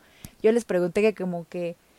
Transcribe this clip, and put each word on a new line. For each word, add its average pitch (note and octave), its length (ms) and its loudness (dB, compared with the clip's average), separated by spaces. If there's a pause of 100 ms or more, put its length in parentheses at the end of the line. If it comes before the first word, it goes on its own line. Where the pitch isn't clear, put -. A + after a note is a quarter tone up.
(440)
yo A3 80 6
les A#3 140 0
pregunté F3 360 0
que G#3+ 140 2
como F3 320 -6
que, F3 280 -8 (240)